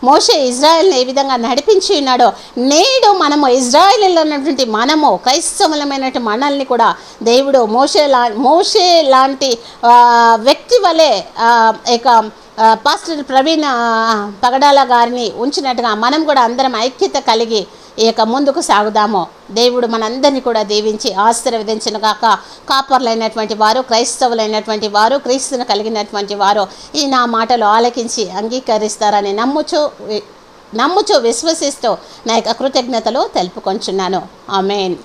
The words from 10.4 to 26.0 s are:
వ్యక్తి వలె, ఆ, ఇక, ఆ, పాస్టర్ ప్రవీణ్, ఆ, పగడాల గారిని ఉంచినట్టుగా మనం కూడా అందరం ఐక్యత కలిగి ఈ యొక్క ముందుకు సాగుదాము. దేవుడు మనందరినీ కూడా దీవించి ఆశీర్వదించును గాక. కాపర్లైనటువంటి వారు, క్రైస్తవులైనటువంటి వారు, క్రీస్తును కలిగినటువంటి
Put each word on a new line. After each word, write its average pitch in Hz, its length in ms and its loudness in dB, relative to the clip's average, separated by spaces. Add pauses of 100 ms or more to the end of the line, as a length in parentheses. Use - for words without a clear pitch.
వ్యక్తి 311 360 2
వలె, 320 440 2 (180)
ఆ, 226 340 4 (200)
ఇక, 233 380 2 (280)
ఆ, 220 140 4
పాస్టర్ 294 500 -4
ప్రవీణ్, 277 420 0
ఆ, 226 680 -2 (120)
పగడాల 269 400 4
గారిని 240 540 0
ఉంచినట్టుగా 247 580 -4
మనం 254 280 0
కూడా 285 180 2
అందరం 247 340 0
ఐక్యత 254 380 -4
కలిగి 226 540 -2 (320)
ఈ 220 60 2
యొక్క 226 160 0
ముందుకు 269 400 0
సాగుదాము. 214 680 0 (240)
దేవుడు 240 360 0
మనందరినీ 262 520 -2
కూడా 226 240 -2
దీవించి 208 500 -2
ఆశీర్వదించును 220 840 -2
గాక. 214 260 -2 (440)
కాపర్లైనటువంటి 233 840 -2
వారు, 214 280 0
క్రైస్తవులైనటువంటి 220 1080 -2
వారు, 214 300 0
క్రీస్తును 262 480 -4
కలిగినటువంటి 208 720 -6